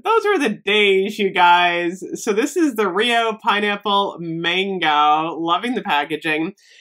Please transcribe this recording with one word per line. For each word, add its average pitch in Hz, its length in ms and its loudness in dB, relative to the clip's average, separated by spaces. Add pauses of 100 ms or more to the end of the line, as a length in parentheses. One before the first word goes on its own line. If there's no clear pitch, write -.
those 427 200 2
were 415 140 2
the 220 260 -2
days, 202 540 2
you 196 120 0
guys. 175 720 2 (200)
So 220 100 -2
this 254 240 -2
is 311 180 2
the 208 140 0
Rio 226 540 0
Pineapple 202 800 0
Mango. 165 1160 0
Loving 185 360 -2
the 190 80 -6
packaging. 156 720 -4 (260)